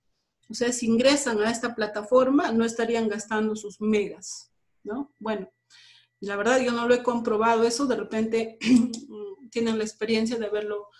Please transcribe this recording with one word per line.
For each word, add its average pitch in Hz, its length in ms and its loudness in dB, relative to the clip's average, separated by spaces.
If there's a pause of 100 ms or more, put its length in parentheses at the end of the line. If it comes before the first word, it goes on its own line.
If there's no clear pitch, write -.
(500)
O 220 40 -12
sea, 240 180 -2
si 240 140 -4
ingresan 240 560 4
a 220 100 2
esta 233 240 -4
plataforma, 254 800 2
no 226 100 4
estarían 226 460 0
gastando 214 460 -2
sus 208 260 -12
megas, - 720 -2 (280)
¿no? 247 380 -8
Bueno, 214 320 -6 (720)
la 202 160 -6
verdad 233 240 4
yo 240 100 0
no 233 160 -2
lo 247 80 6
he 247 80 0
comprobado 226 600 2
eso, 233 200 0
de 240 120 0
repente 220 640 -2
<clears throat> 226 880 0
tienen 226 260 -2
la 214 60 -2
experiencia 220 540 -2
de 220 80 -6
haberlo 208 420 -6 (120)